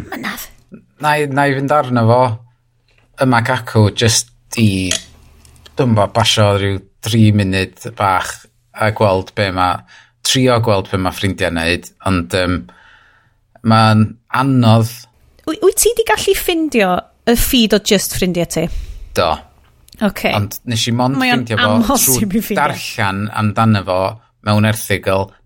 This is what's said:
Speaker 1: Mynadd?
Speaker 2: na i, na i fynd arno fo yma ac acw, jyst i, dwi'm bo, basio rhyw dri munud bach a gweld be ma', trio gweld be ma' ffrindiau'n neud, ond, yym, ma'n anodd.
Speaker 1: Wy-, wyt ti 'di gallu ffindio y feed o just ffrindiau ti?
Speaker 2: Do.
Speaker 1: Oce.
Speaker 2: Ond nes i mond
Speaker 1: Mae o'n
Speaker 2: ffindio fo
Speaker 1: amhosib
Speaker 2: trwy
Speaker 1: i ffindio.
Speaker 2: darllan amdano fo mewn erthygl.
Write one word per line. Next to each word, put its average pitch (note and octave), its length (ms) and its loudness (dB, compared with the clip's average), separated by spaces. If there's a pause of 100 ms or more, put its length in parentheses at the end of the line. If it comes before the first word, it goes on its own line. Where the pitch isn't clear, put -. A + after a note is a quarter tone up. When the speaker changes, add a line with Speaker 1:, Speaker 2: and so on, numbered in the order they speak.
Speaker 1:
Mynadd? - 420 -12 (480)
Speaker 2:
na D3+ 180 -2
i, D3+ 160 0
na C#3 160 2
i C#3+ 100 2
fynd C3+ 160 -2
arno B2+ 340 2
fo A#2 160 4 (1000)
yma B2+ 200 2
ac A#2 140 0
acw, A#2 380 0
jyst - 420 -2 (220)
i, F#2+ 340 0 (840)
dwi'm B2+ 240 0
bo, G2+ 140 2
basio A2 440 2
rhyw G2 260 -2 (200)
dri G#2+ 320 2
munud F#2+ 600 -2
bach F#2+ 420 -2 (420)
a A2 160 -2
gweld F#2+ 440 0
be G2+ 180 -2
ma', F2+ 220 0 (460)
trio B2+ 380 2
gweld G#2 320 0
be G2 80 -2
ma' F#2 140 -2
ffrindiau'n F2+ 420 -4
neud, E2+ 460 -4
ond, F2+ 320 -4
yym, F2+ 240 -2 (1040)
ma'n A2 420 4 (280)
anodd. A#2+ 600 4 (560)
Speaker 1:
Wy-, D#4 160 -6
wyt F#4+ 160 2
ti A4 160 2
'di A4+ 120 -2
gallu G#4 280 0
ffindio D4+ 560 0 (320)
y A#3 120 2
feed A#3 400 2
o G#3 40 6
just - 360 0
ffrindiau F3 320 -2
ti? E3 200 -4 (480)
Speaker 2:
Do. F2 160 0 (720)
Speaker 1:
Oce. G3+ 280 -2
Speaker 2:
Ond G#2 340 -4
nes A2+ 220 -4
i A#2 80 -2
mond B2+ 240 0
Speaker 1:
Mae B3+ 140 0
o'n A#3+ 100 0
Speaker 2:
ffindio A2+ 160 -6
fo - 120 0
Speaker 1:
amhosib G#3+ 600 0
Speaker 2:
trwy G3+ 80 -2
Speaker 1:
i G#3+ 60 -2
ffindio. F#3+ 160 -4
Speaker 2:
darllan G#2 600 -4 (120)
amdano G#2+ 500 2
fo F#2 160 -2 (460)
mewn G#2 220 2
erthygl. G2 560 -2 (220)